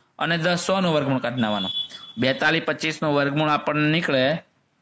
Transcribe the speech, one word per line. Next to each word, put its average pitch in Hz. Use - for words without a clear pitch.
અને 165
દસ 175
સો 190
નું 175
વર્ગમૂળ 135
કાઢી 123
નાખવાનું. 104
બેતાલીસ 151
પચીસ 156
નું 151
વર્ગમૂળ 143
આપણને 151
નીકળે, 151